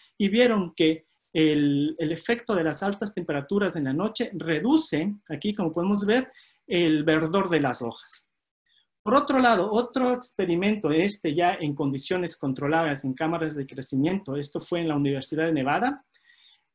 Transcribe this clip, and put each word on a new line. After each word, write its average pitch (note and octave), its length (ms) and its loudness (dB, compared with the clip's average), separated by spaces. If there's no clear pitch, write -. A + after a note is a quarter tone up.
y G3 100 2
vieron G#3+ 460 2
que D#3+ 320 2
el, D3 640 2
el D#3+ 140 -2
efecto A#3 420 -2
de E3+ 100 2
las D3+ 180 -2
altas G3+ 320 -4
temperaturas E3+ 600 -2
en D3+ 80 -2
la C3 100 -2
noche G#3 400 -2
reduce, E3+ 800 0
aquí F3+ 240 -4
como E3+ 180 -2
podemos G3+ 320 0
ver, A#3+ 260 2
el E3 380 2
verdor E3 440 2
de E3 120 2
las C3 200 -2
hojas. - 500 -10
Por G#3+ 120 2
otro C#4+ 240 2
lado, A3 320 4
otro B3 440 0
experimento, F#3+ 760 -2
este E3 440 0
ya F3 200 2
en D3 200 -4
condiciones D#3 640 -4
controladas C#3+ 640 -2
en C3 80 -4
cámaras D#3+ 420 -4
de C#3 120 -8
crecimiento, C#3 680 -4
esto C#3+ 240 -8
fue E3+ 200 -4
en E3 80 -2
la D3+ 80 0
Universidad C#3+ 500 -2
de E3 60 0
Nevada, D#3+ 520 0